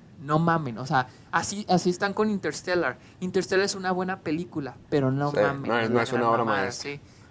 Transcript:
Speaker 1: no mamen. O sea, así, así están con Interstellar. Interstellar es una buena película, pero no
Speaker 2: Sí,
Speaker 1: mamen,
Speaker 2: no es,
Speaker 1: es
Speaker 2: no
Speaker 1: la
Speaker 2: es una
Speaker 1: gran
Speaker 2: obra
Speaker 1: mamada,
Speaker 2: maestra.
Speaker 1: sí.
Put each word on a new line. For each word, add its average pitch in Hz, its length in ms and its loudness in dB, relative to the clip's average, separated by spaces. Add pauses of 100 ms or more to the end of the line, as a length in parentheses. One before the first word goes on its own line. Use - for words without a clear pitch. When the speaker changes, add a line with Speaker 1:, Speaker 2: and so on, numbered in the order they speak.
(220)
Speaker 1:
no 151 180 2
mamen. 165 380 0
O 127 80 -8
sea, 135 220 0 (240)
así, 185 380 -4
así 180 200 2
están 196 240 0
con 214 160 2
Interstellar. 170 680 -2 (220)
Interstellar 185 460 0
es 196 100 -2
una 185 160 -2
buena 185 300 -2
película, 156 540 -4 (140)
pero 135 220 2
no 143 200 0
Speaker 2:
Sí, - 60 -2
Speaker 1:
mamen, 139 320 2
Speaker 2:
no 117 100 4
es, 113 60 2
Speaker 1:
es 110 40 0
Speaker 2:
no 120 80 2
Speaker 1:
la 117 60 4
Speaker 2:
es 117 80 -4
una 120 100 0
Speaker 1:
gran 117 100 2
Speaker 2:
obra 117 140 4
Speaker 1:
mamada, 113 180 0
Speaker 2:
maestra. 127 280 -6
Speaker 1:
sí. 143 100 -12 (280)